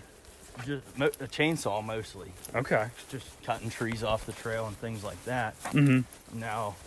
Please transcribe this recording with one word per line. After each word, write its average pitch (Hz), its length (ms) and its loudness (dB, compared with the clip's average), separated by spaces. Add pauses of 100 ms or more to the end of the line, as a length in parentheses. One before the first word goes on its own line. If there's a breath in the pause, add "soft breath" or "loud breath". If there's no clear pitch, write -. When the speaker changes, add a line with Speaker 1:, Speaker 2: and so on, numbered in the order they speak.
(680)
Speaker 1:
just 139 160 -2 (160)
mo-, 135 80 6
a - 200 -2
chainsaw, 123 580 2
mostly. 104 480 -6 (220)
Speaker 2:
Okay. 117 320 4 (240)
Speaker 1:
Just 131 160 -8 (180)
cutting 113 240 -2
trees 113 340 -2
off 110 220 2
the 113 80 -6
trail 113 340 -2
and 98 120 -6
things 113 260 -6
like 87 220 -6
that. 117 380 0
Speaker 2:
Mm-hmm. 131 720 4
Speaker 1:
Now, 110 380 -4 (100)